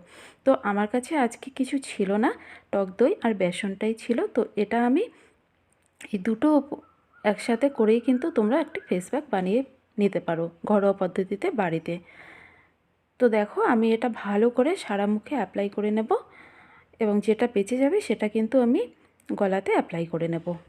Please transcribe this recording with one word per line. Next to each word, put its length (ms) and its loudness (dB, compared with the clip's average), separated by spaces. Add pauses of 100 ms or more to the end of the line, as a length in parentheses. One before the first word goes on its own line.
(420)
তো 80 4 (140)
আমার 240 0
কাছে 300 -4
আজকে 320 -2
কিছু 320 -4
ছিল 340 -4
না, 140 2 (400)
টক 260 0
দই 160 4 (100)
আর 120 0
বেসনটাই 600 -2
ছিল। 240 -2 (140)
তো 80 0 (160)
এটা 300 -2
আমি 160 2 (960)
এই 180 -8
দুটো 380 0
উপ-, 260 -2 (420)
একসাথে 440 0
করেই 320 4
কিন্তু 300 0
তোমরা 300 2
একটি 200 -6
ফেস 300 -4
প্যাক 200 -4
বানিয়ে 300 0 (380)
নিতে 220 2
পারো 240 -2 (220)
ঘরোয়া 320 4
পদ্ধতিতে 520 -4
বাড়িতে। 440 -4 (1300)
তো 80 6
দেখো, 380 0
আমি 260 4
এটা 160 0 (160)
ভালো 260 2
করে 260 2
সারা 300 -2
মুখে 300 -2
অ্যাপ্লাই 320 -4
করে 220 -4
নেব 200 -2 (880)
এবং 200 0
যেটা 320 0
বেঁচে 260 -2
যাবে, 220 2
সেটা 280 -2
কিন্তু 340 0
আমি 180 2 (480)
গলাতে 440 0
অ্যাপ্লাই 340 0
করে 220 -4
নেব। 180 -4 (220)